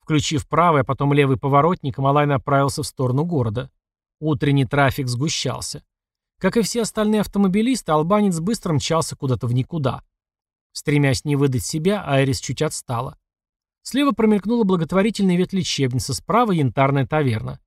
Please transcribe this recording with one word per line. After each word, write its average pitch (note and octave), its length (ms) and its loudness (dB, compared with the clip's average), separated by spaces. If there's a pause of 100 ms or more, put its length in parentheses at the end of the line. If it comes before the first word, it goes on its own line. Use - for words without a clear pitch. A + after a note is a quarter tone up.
Включив D3+ 460 -2
правый, D#3 360 2
а - 20 2
потом C#3+ 280 -2
левый C#3 260 2
поворотник, C#3+ 600 0
Малай C#3 280 2
направился C#3+ 560 0
в - 40 -6
сторону C3 380 -2
города. A#2+ 460 -4 (500)
Утренний C#3+ 440 2
трафик C#3 440 0
сгущался. B2+ 760 -6 (560)
Как F#3 180 0
и A#3 60 4
все A#3 200 -2
остальные G#3+ 400 0
автомобилисты, G3+ 680 0
албанец F3 480 2
быстро F#3 340 -2
мчался D#3 440 0
куда-то B2+ 300 -2
в A#2 60 -2
никуда. C3 500 -2 (680)
Стремясь C#3+ 520 0
не D3 120 0
выдать C3 280 2
себя, F#3 420 -2
Айрис C#3 340 0
чуть - 220 -6
отстала. C#3 560 -6 (640)
Слева C#4 300 0
промелькнула G#3+ 520 2
благотворительная F#3+ 720 0
ветлечебница, C#3 760 -2
справа — G#3+ 400 0
янтарная C3+ 540 2
таверна. C3 600 -2